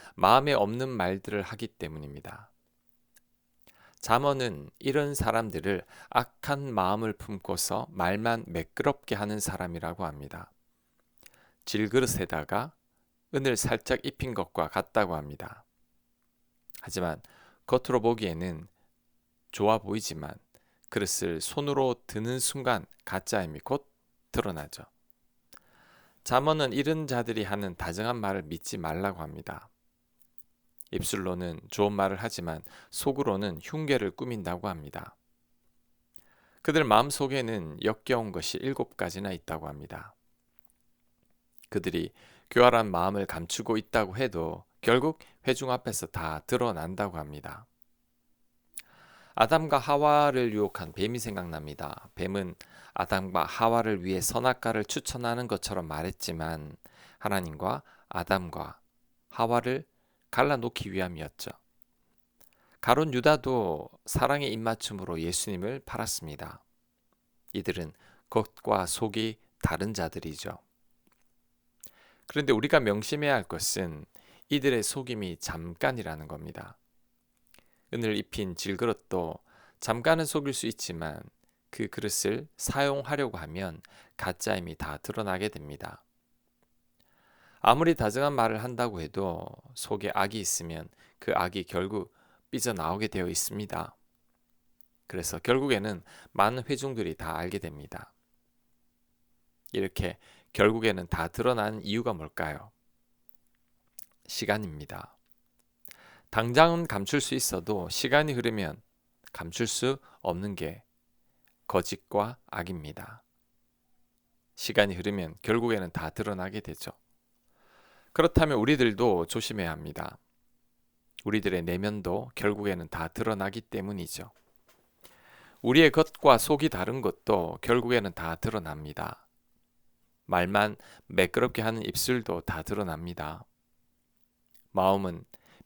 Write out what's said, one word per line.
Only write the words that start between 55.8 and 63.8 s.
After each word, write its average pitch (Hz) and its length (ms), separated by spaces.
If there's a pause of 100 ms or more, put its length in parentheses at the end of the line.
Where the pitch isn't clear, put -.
말했지만 80 880 (440)
하나님과 95 640 (260)
아담과 87 720 (480)
하와를 120 580 (440)
갈라놓기 120 600
위함이었죠. 90 600 (1300)
가룟 147 320
유다도 123 800 (160)